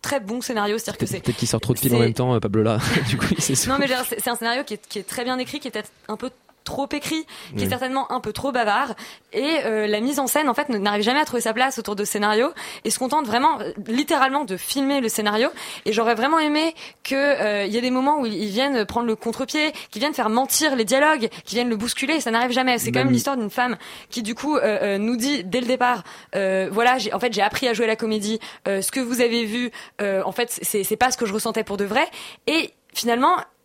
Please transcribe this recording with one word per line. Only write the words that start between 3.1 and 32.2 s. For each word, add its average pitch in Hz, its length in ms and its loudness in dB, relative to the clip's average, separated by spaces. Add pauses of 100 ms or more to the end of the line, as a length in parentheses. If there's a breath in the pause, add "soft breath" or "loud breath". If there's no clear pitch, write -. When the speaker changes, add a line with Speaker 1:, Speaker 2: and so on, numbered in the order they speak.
Speaker 2:
coup, - 140 -2
il 170 100 0
s'essouffle. - 300 0
Speaker 1:
Non, 269 80 2
mais 285 80 2
je 262 60 0
veux 254 60 0
dire, 247 100 -4
c'est, 220 120 -6
c'est 262 100 -2
un 269 40 0
scénario 247 300 -2
qui 214 100 -8
est, - 140 -14
qui - 100 -8
est 190 100 -8
très - 140 -6
bien 254 160 -2
écrit, 254 220 -6
qui 269 80 -8
est - 20 -6
peut-être 214 220 -8 (160)
un 214 80 -6
peu 247 140 -8 (340)
trop 269 280 -4
écrit, 311 340 -4 (300 loud breath)
qui - 20 -4
est - 60 0
Speaker 2:
Oui. 190 40 0
Speaker 1:
certainement 254 440 -2
un 254 80 -2
peu 214 120 -6
trop 269 200 -4
bavard, 233 420 2 (380 loud breath)
et, 226 100 0 (220)
euh, 214 240 0
la 208 100 2
mise 285 220 0
en 262 80 0
scène 294 200 2
en 233 60 2
fait 294 140 -2
ne, 226 100 0
n'arrive 208 240 2
jamais 247 160 2
à 311 60 4
trouver 247 180 -2
sa 220 100 0
place 254 280 0
autour 208 160 -6
de 202 80 -2
ce - 80 -6
scénario 214 380 4 (340 loud breath)
et 226 60 0
se - 100 -2
contente 277 260 2
vraiment, 240 340 2
euh, 151 120 -6 (160)
littéralement 269 560 2
de 190 120 -6
filmer 277 440 0
le 226 80 0
scénario. 214 400 2 (380 loud breath)
Et 214 60 0
j'aurais 226 220 4
vraiment 277 240 2
aimé 311 340 2 (300 loud breath)
que, 269 140 -2
euh, 214 500 2
il 208 60 -4
y 226 60 0
ait - 20 2
des 247 100 0
moments 277 300 2
où 247 60 0
ils, 214 80 -2
ils 202 160 -2
viennent 247 340 0
prendre 240 240 -2
le 220 80 0
contre-pied, 294 560 -2 (180 loud breath)
qu'ils - 80 -8
viennent 294 160 0
faire 214 160 0
mentir 269 460 2
les 226 80 2
dialogues, 269 460 4 (140 loud breath)
qu'ils 190 120 -6
viennent 240 120 0
le 226 80 0
bousculer, 254 380 -2
et 320 60 2
ça 240 100 -2
n'arrive 240 220 2
jamais. 254 260 2
C'est 226 140 -2
quand 254 80 2
même 262 80 2
Speaker 2:
Même 254 60 6
Speaker 1:
l'histoire 269 220 2
d'une 214 140 -2
femme 247 260 0 (320 loud breath)
qui 240 140 -6
du 220 140 -4
coup, 294 200 -2
euh, 226 40 4 (220)
euh, 196 160 0
nous 226 180 0
dit 269 260 0
dès 190 180 0
le 247 60 -4
départ, 247 380 2 (320 loud breath)
euh, 190 340 2
voilà, 240 280 4
j'ai, 220 140 -2
en 202 60 -2
fait 240 140 0
j'ai 202 100 2
appris 214 240 0
à 233 60 4
jouer 220 160 2
la 220 80 2
comédie, 214 420 -2 (300 loud breath)
euh, 196 140 0
ce - 100 -4
que 262 80 -2
vous 240 200 -2
avez 233 260 4
vu, 240 260 -2 (280 loud breath)
euh, 196 240 0
en 156 60 -2
fait 240 320 -4
c'est, 196 220 0
c'est 214 120 -2
pas 254 140 4
ce 254 60 -2
que 240 100 -2
je 196 80 -4
ressentais 220 300 -2
pour 202 120 -6
de 202 80 -2
vrai, 240 220 0 (400 loud breath)